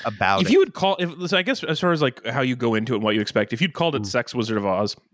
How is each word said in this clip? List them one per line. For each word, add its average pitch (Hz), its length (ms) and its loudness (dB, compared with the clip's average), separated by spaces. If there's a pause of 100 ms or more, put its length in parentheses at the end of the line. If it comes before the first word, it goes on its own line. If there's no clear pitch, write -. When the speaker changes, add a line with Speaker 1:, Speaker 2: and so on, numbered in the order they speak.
Speaker 1:
about 98 380 2
Speaker 2:
If - 60 0
Speaker 1:
it. 233 40 4
Speaker 2:
you 370 60 6
had - 160 2
called, 190 260 0
if, 175 260 -6
so 196 80 -2
I 185 60 2
guess 254 220 -2
as 160 160 -2
far 180 120 2
as, 151 120 2
like, 127 240 0
how 123 140 -2
you 127 140 0
go 113 200 0
into 110 180 0
it 110 40 2
and 104 60 -2
what 107 120 2
you 107 60 2
expect, 104 300 0
if 117 100 -4
you'd 170 120 -2
called 170 220 0
it 110 80 -2
Speaker 3:
Mm. - 20 -6
Speaker 2:
Sex 117 300 -4
Wizard 110 220 0
of 101 80 0
Oz, 98 300 0 (180)